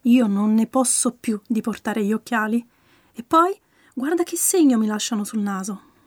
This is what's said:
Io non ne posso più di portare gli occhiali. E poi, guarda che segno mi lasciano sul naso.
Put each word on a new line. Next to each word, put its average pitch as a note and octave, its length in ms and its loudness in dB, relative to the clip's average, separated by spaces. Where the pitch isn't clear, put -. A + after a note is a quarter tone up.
Io A#3+ 240 4
non G#3 280 2
ne A3 120 4
posso B3 480 0
più G#3+ 340 -6
di A3 140 -2
portare G#3+ 420 -4
gli G3+ 80 0
occhiali. A3 540 -2
E A#3 100 -14
poi, F4 340 2
guarda E4 300 -2
che F4 120 -6
segno D4 420 2
mi A3 100 0
lasciano G#3+ 360 -4
sul A3 180 -6
naso. G#2+ 400 -6